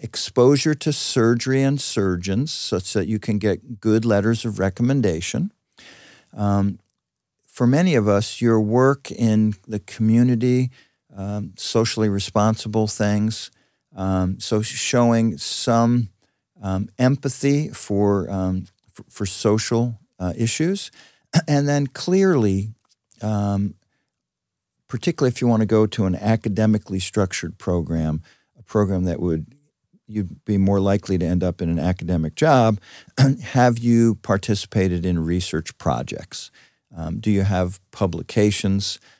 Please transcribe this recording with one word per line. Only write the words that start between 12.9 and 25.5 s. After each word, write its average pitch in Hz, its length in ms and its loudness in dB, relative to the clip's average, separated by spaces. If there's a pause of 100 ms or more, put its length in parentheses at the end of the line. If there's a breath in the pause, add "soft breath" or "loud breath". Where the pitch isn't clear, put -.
um, 95 440 -2
so 107 220 -2
showing 117 760 0
some, 117 720 0 (520)
um, 98 260 -4 (100)
empathy 139 720 0
for, 101 640 -2
um, 92 360 -4 (320)
f-, - 100 -20
for - 180 -8
social, 113 720 0 (200)
uh, 90 180 -4
issues. 160 540 -2 (420 soft breath)
<clears throat> - 160 2
And 143 200 2
then 143 200 0
clearly, 120 800 0 (520)
um, 101 520 -2 (1120)
particularly 135 440 -2
if - 80 -8
you 123 80 0
wanna 110 180 2